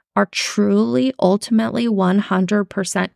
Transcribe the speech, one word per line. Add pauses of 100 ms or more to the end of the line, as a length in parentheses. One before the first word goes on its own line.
(160)
are
truly,
ultimately,
one
hundred
percent